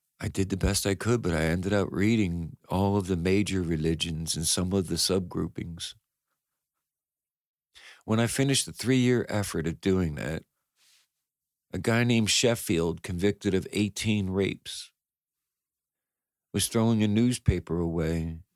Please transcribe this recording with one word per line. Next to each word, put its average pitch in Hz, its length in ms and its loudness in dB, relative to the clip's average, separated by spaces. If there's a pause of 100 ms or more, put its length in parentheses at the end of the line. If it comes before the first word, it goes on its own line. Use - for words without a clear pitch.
(200)
I - 80 -6
did 95 200 -2
the 98 80 -2
best 95 300 0
I 98 80 0
could, 113 280 0
but 87 120 0
I 78 80 0
ended 87 300 0
up 101 180 2
reading 92 680 0 (120)
all 98 280 2
of 92 120 0
the 92 80 0
major 92 460 2
religions 80 720 -2
and 80 100 -2
some 92 260 0
of 98 140 0
the 82 80 -4
subgroupings. 87 1040 -4 (2000)
When 165 160 2
I - 80 2
finished 135 360 0
the - 80 -12
three-year 123 560 2
effort 95 380 -2
of 82 140 -4
doing 92 340 2
that, 71 300 -6 (1300)
a 92 60 -6
guy 117 260 2
named 113 260 4
Sheffield, 85 720 0
convicted 95 520 0
of 90 180 0
eighteen 101 580 -2
rapes, - 600 -4 (1600)
was 104 160 -2
throwing 113 340 2
a 107 60 4
newspaper 104 720 2
away 82 580 -2 (180)